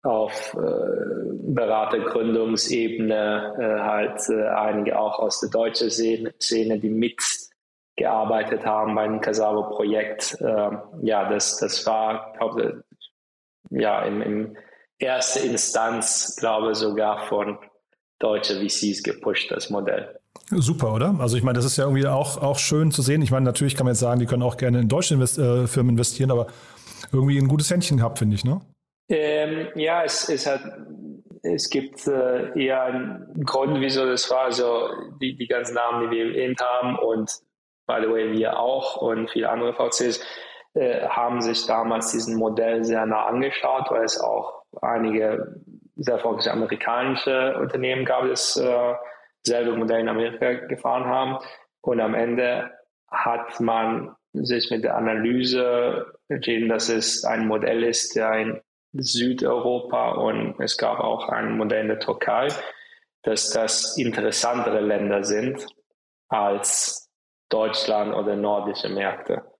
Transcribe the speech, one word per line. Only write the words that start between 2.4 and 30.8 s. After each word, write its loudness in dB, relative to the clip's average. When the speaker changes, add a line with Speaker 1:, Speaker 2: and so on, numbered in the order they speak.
Speaker 1:
äh, 0
halt, 0
äh, 2
einige 0
auch 0
aus -2
der -4
deutschen 0
Szene, 0
Szene, 0
die -2
mitgearbeitet -2
haben 0
beim 0
Casavo-Projekt. 0
Ähm, 0
ja, 2
das, 0
das -2
war, 0
glaube, -2
ja, 2
im, -2
im -4
erste 0
Instanz, 0
glaube 2
sogar 0
von -2
deutsche 0
V -2
Cs -2
gepusht, -2
das -6
Modell. -4
Speaker 2:
Super, 2
oder? 2
Also 2
ich 2
meine, 2
das 2
ist 0
ja 2
irgendwie 4
auch, 0
auch 0
schön 4
zu 0
sehen. 4
Ich 2
meine, 4
natürlich 2
kann 0
man 4
jetzt 0
sagen, 4
die 4
können 0
auch 0
gerne 2
in 4
deutsche 2
Invest-, 2
äh, 4
Firmen 4
investieren, 2
aber 2
irgendwie 4
ein 6
gutes 4
Händchen 2
gehabt, 2
finde 4
ich, -2
ne? 2
Speaker 1:
Ähm, 0
ja, 2
es, -2
es 0
hat, 0